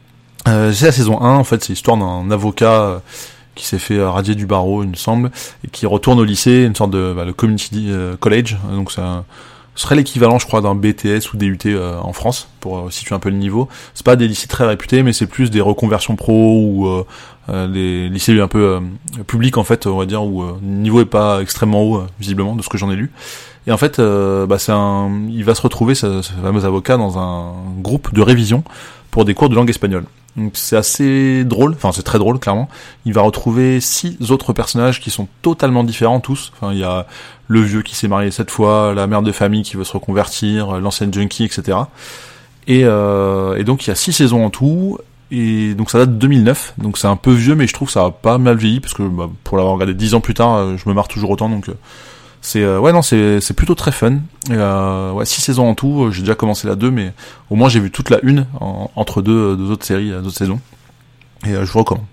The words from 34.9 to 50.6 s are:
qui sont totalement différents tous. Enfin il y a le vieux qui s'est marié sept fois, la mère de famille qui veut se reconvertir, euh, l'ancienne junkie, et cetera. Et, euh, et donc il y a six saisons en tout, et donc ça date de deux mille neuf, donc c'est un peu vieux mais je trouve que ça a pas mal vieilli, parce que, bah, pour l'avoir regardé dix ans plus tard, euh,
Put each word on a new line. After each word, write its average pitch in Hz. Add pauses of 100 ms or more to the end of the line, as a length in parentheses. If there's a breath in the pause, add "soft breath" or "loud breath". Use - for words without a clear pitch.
qui -
sont 98 (140)
totalement 131
différents 117
tous. -
Enfin 98
il 98
y 95
a 90 (400 loud breath)
le 110
vieux 107
qui -
s'est 110
marié 101
sept 98
fois, 107
la 98
mère 104
de 107
famille 104
qui -
veut 95
se -
reconvertir, 101
euh, 92
l'ancienne 101
junkie, 101
et 104
cetera. 98 (800 loud breath)
Et, 131
euh, 98
et 101
donc 127
il -
y -
a 92
six 175
saisons 120
en 101
tout, 175 (320)
et 110
donc 107
ça 120
date 127
de 110
deux 131
mille 135
neuf, -
donc 104
c'est 104
un 101
peu 123
vieux 123
mais 143
je -
trouve 139
que -
ça 92
a 90
pas 113
mal 123
vieilli, 110
parce -
que, -
bah, 87 (120)
pour -
l'avoir 95
regardé 92
dix 107
ans 113
plus 110
tard, 117
euh, 95